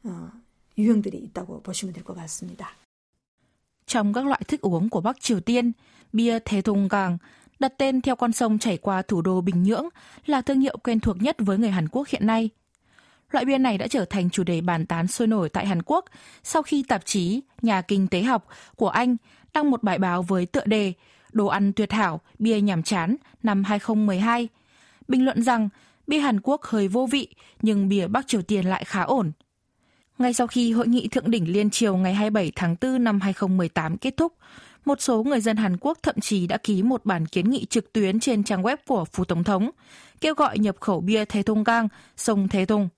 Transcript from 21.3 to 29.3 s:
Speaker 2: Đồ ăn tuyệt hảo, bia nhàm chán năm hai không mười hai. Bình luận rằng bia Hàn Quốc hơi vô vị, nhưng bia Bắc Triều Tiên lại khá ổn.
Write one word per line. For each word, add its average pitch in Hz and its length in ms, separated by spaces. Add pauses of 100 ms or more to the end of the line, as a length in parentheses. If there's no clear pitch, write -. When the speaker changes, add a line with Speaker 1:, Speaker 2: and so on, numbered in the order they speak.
Speaker 2:
Đồ 208 160
ăn 196 260
tuyệt 208 180
hảo, 185 300 (180)
bia 214 220
nhàm 185 220
chán 185 320 (280)
năm 202 200
hai 208 160
không 214 260
mười 190 140
hai. 233 280 (600)
Bình 262 180
luận 254 180
rằng 226 260 (380)
bia 294 120
Hàn 262 240
Quốc 285 200
hơi 208 240
vô 240 240
vị, 269 240 (260)
nhưng 202 260
bia 190 200
Bắc 247 200
Triều 208 140
Tiên 190 240
lại 185 180
khá - 180
ổn. 190 300 (840)